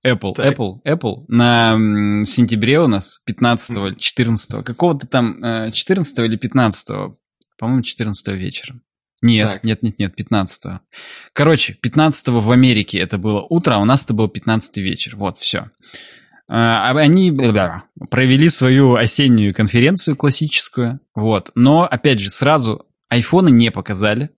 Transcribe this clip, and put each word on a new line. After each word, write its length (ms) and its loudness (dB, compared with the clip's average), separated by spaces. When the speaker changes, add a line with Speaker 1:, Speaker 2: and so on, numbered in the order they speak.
Speaker 1:
Apple, 280 -2
Speaker 2:
Так. 240 0
Speaker 1:
Apple, 280 -6
Apple 420 -4
на, 440 2
м, 540 0
сентябре 520 2
у 100 2
нас, 360 -4
пятнадцатого 600 -2
или 80 -6
четырнадцатого, 680 -2
какого-то 440 -2
там, 360 -2
э, 300 -6
четырнадцатого 540 -2
или 100 -2
пятнадцатого, 800 -2
по-моему, 240 -2
четырнадцатого 520 -6
вечером. 480 -12
Нет, 280 2
Speaker 2:
Так. 140 -10
Speaker 1:
нет, 180 -4
нет, 160 -6
нет, 160 -6
пятнадцатого. 680 -6
Короче, 400 2
пятнадцатого 680 0
в 100 -2
Америке 480 4
это 180 -4
было 320 -2
утро, 280 0
а 20 0
у 80 2
нас 180 2
это 80 -4
было 160 0
пятнадцатый 540 -4
вечер. 340 -8
Вот, 220 -8
всё. 320 -4
А, 420 0
а 80 0
они, 320 4
да, 540 -2
провели 400 4
свою 440 4
осеннюю 600 2
конференцию 640 0
классическую. 840 -2
Вот. 400 -2
Но, 360 4
опять 300 0
же, 80 -6
сразу 560 0
айфоны 420 2
не 200 6
показали. 680 -4